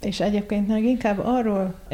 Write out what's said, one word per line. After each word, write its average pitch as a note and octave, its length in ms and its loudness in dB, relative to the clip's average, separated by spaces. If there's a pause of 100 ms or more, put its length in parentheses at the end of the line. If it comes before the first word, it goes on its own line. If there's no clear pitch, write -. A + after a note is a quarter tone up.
És - 200 -4
egyébként G3+ 480 0
meg A3 160 2
inkább A#3 400 2
arról, G#3+ 500 0 (200)